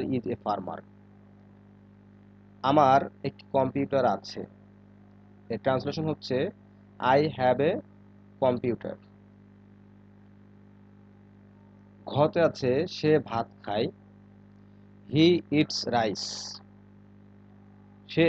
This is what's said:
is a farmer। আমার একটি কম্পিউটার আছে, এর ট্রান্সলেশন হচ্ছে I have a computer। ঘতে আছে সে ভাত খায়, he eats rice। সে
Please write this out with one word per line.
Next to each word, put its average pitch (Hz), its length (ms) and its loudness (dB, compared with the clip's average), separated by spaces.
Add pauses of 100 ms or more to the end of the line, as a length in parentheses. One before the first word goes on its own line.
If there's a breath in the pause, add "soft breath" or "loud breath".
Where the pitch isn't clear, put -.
(140)
is 123 100 -4 (100)
a - 100 -4
farmer। 95 360 -6 (1900)
আমার 139 300 6 (280)
একটি - 160 -10 (120)
কম্পিউটার 135 480 0 (120)
আছে, - 260 -12 (1080)
এর 110 120 -4
ট্রান্সলেশন 143 460 0
হচ্ছে 135 260 -4 (800)
I 143 40 4 (180)
have 127 220 2 (100)
a - 20 2 (720)
computer। 123 520 -2 (3250)
ঘতে 151 260 2 (100)
আছে 127 240 -2 (240)
সে 151 140 0 (200)
ভাত 113 180 -4 (160)
খায়, 107 220 -2 (1200)
he 156 180 4 (320)
eats 151 200 0 (180)
rice। 110 340 -2 (1800)
সে 160 200 0